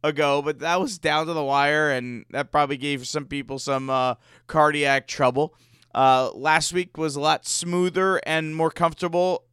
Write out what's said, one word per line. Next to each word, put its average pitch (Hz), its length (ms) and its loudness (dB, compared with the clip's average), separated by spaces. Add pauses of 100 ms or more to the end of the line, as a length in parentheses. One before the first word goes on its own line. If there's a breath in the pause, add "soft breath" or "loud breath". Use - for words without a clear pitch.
ago, 143 380 2
but 147 180 -4
that 170 220 -2
was 208 160 -6
down 156 300 0
to 170 60 -6
the 156 100 -2
wire, 143 460 2
and 123 420 -6
that 135 200 -6
probably 147 240 2
gave 135 320 -6
some 147 200 -6
people 135 320 -8
some, 135 300 -4
uh, 127 260 0 (320 soft breath)
cardiac 147 600 2
trouble. 139 480 0 (400 soft breath)
Uh, 131 400 6
last 156 380 0
week 180 240 -4
was 156 180 -4
a 143 60 -6
lot 156 260 0
smoother 180 760 0
and 156 320 -4
more 160 140 0
comfortable 175 800 -2